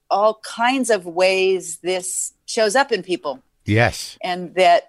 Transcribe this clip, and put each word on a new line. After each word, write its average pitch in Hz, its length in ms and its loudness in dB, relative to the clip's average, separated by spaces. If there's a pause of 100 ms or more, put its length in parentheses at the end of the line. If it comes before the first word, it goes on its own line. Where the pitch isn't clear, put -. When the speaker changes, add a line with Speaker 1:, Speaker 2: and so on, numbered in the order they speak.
(100)
Speaker 1:
all 214 320 0
kinds 240 480 -2
of 190 160 0
ways 185 760 0
this 180 500 -6 (140)
shows 214 280 0
up 269 160 2
in 196 140 -2
people. 151 360 -6 (260)
Speaker 2:
Yes. 113 580 0
Speaker 1:
And 180 300 -6
that, 185 340 4